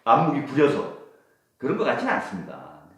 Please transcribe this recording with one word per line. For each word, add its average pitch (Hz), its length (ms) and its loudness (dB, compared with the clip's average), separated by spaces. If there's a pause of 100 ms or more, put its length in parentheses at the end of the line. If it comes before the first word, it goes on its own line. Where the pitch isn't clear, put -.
안목이 147 400 4
구려서 - 520 2 (640)
그런 139 200 -4
것 - 80 0
같지는 - 280 -2
않습니다. - 640 -10 (180)